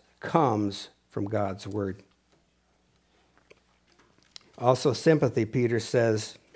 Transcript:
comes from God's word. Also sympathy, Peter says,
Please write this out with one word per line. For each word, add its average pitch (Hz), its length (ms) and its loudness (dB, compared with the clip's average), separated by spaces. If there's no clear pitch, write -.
comes 107 720 0
from 104 140 -6
God's 101 420 -4
word. 98 380 -8
Also 127 340 2
sympathy, 131 540 2
Peter 117 340 0
says, 113 580 0